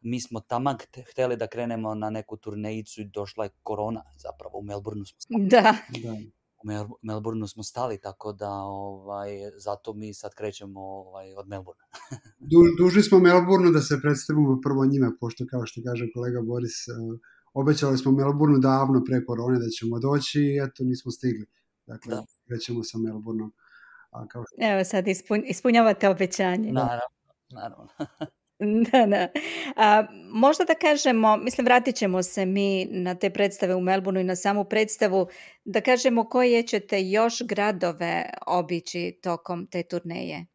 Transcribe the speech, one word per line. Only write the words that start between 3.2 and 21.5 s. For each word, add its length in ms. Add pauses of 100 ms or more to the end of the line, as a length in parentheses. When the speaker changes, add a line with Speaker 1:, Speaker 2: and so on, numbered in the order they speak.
Speaker 1:
je 60 (100)
korona, 420 (140)
zapravo, 420
u 40
Melbourneu 420
smo 160
stali. 240
Speaker 2:
Da. 300 (240)
Speaker 3:
Da. 140 (440)
Speaker 1:
U 100
Mel-, 240 (100)
Melbourneu 480
smo 140
stali, 360
tako 340
da, 200
ovaj, 800 (260)
zato 360
mi 220
sad 200
krećemo, 480
ovaj, 520
od 140
Melbournea. 440
<laughs> 480
Speaker 3:
Du-, 360
dužni 260
smo 160
Melbourneu 540
da 80
se 200
predstavimo 600
prvo 240
njima, 320
pošto, 300
kao 200
što 160
kaže 260
kolega 340
Boris, 460
e, 40 (640)
obećali 440
smo 140
Melbourneu 480
davno 420
pre 220
korone 340
da 120
ćemo 300
doći 400
i 200
eto, 240
nismo 280
stigli. 340 (420)